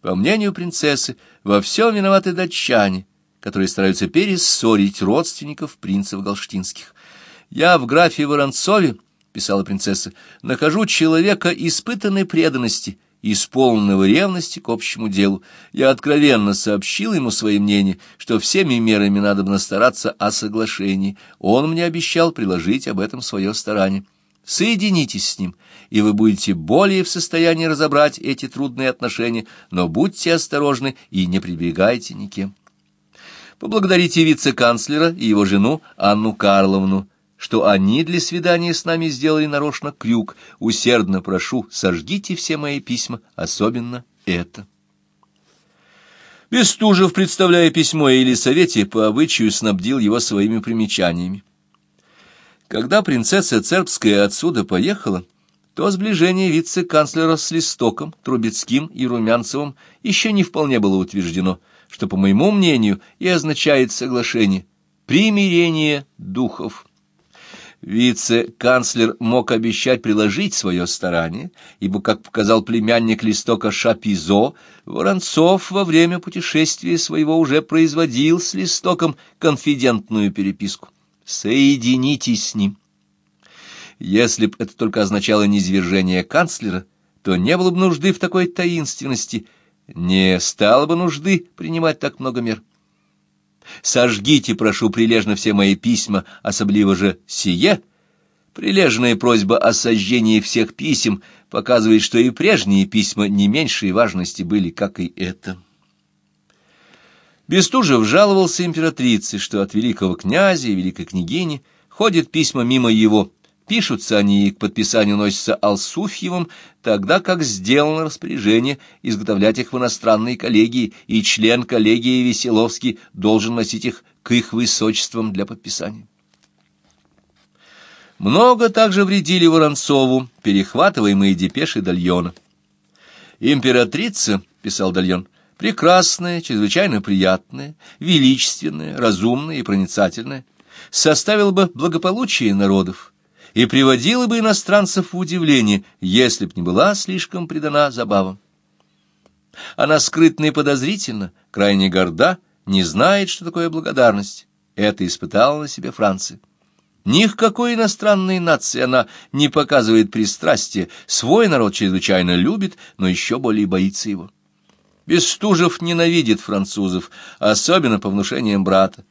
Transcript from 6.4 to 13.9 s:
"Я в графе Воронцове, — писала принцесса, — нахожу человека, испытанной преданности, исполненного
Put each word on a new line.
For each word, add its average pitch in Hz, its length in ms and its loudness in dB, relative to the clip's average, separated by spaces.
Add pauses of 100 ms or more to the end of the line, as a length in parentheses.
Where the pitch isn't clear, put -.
"Я 170 260 4
в 127 80 0
графе 151 400 2
Воронцове, — 143 680 0 (360)
писала 98 320 -2
принцесса, — 98 480 -6 (300)
нахожу 151 460 0
человека, 165 640 2
испытанной 196 760 -2
преданности, 131 720 -2 (240)
исполненного 104 880 2